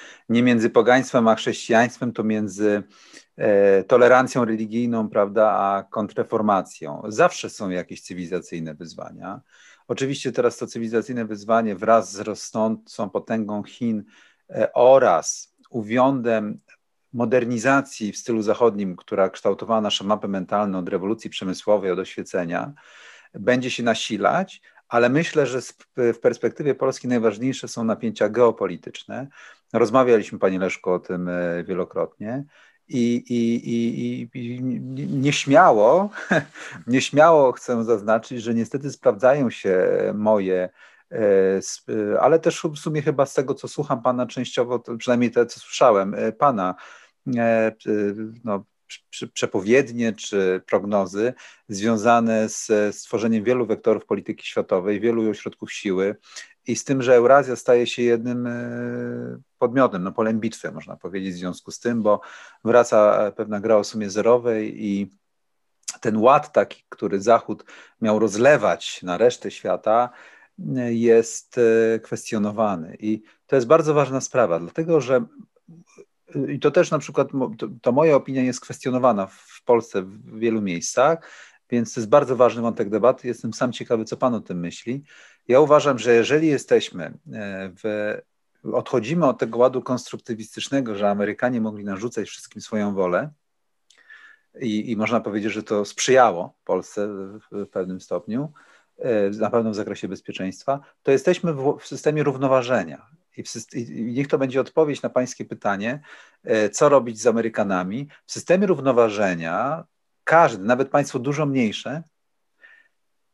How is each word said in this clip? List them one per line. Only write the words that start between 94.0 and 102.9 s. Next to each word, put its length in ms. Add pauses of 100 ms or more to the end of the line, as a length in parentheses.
i, 300
i 60
można 240
powiedzieć, 320
że 100
to 220
sprzyjało 720 (100)
Polsce 440
w, 320 (120)
w 160
pewnym 320
stopniu, 520 (460)
e, 320
na 200
pewno 200
w 40
zakresie 340
bezpieczeństwa, 720 (220)
to 80
jesteśmy 440
w, 260
w 60
systemie 360
równoważenia. 840 (300)